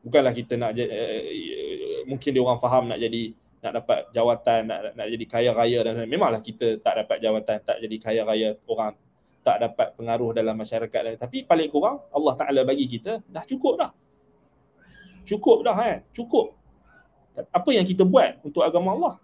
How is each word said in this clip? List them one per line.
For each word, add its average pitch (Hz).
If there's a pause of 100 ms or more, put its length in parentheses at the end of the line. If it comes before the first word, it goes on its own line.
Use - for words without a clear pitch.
Bukanlah 127
kita 120
nak 117
ja-, 117
eh, 107 (100)
eh, -
mungkin 139
dia 131
orang 123
faham 123
nak -
jadi, 113 (280)
nak 113
dapat 110 (120)
jawatan, 117
nak, 110 (200)
nak 107
jadi 113
kaya 120
raya 117
dan 113
sebagainya. 117
Memanglah 131
kita 113
tak - (120)
dapat -
jawatan, 110
tak -
jadi 110
kaya 110
raya, 110 (180)
orang 110 (440)
tak -
dapat 113
pengaruh 117
dalam 110
masyarakat. 113
Tapi 131
paling 160
kurang 214
Allah 147
Ta'ala 139
bagi 135
kita, 196
dah -
cukup 262
dah. 302 (1300)
Cukup 220
dah, 233
kan? 208 (120)
Cukup. - (960)
Apa 180
yang 196
kita 185
buat 190
untuk 151
agama 180
Allah? 320